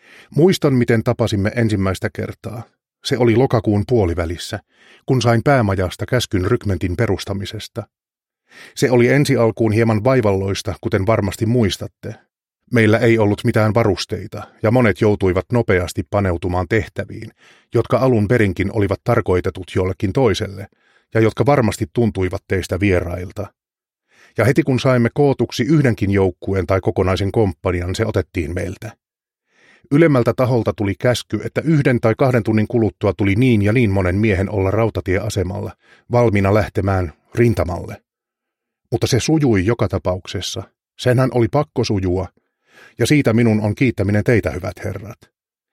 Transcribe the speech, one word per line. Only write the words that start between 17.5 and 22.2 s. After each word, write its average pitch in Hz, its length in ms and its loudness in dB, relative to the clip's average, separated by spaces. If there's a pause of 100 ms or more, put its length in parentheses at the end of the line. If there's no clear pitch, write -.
jotka 117 240 0
alun 110 300 2
perinkin 98 480 0
olivat 98 280 -2
tarkoitetut 95 720 -2
jollekin 95 380 -2
toiselle, 98 540 -2 (460)
ja 113 80 2
jotka 113 240 2
varmasti 117 480 2
tuntuivat 95 540 -2